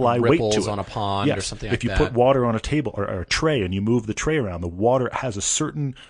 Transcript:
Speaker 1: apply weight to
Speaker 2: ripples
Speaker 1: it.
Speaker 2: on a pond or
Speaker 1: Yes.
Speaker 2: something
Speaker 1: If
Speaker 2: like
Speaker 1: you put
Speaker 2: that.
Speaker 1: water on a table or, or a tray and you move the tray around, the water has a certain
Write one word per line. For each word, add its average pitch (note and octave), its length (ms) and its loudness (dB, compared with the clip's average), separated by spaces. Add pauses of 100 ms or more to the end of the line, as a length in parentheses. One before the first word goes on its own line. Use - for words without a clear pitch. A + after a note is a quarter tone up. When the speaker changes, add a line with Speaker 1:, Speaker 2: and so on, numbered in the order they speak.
Speaker 1:
apply A#2+ 180 4
weight A#2+ 200 6
to A#2+ 80 0
Speaker 2:
ripples G#2+ 200 2
Speaker 1:
it. A2 40 -2
Speaker 2:
on G2+ 100 -2
a F#2+ 40 -6
pond G2+ 460 0
or - 60 0
Speaker 1:
Yes. F#2+ 100 -4
Speaker 2:
something G#2+ 220 -8
Speaker 1:
If G2+ 60 0
Speaker 2:
like A2+ 100 -2
Speaker 1:
you A#2 60 0
put F#2+ 80 0 (120)
Speaker 2:
that. - 20 -6
Speaker 1:
water B2 320 2
on A#2 120 0
a A2 40 -2
table C#3+ 360 -2
or, G2+ 120 -2
or G2+ 120 -4
a E2 40 -6
tray D3+ 380 0
and F2+ 100 -2
you G2 80 0
move A2 280 2
the G#2+ 60 -4
tray D#3 220 -2
around, F#2 260 -2
the F2 60 -4
water A#2 440 2
has A#2+ 240 -6
a G2+ 40 -4
certain D3 540 -2 (160)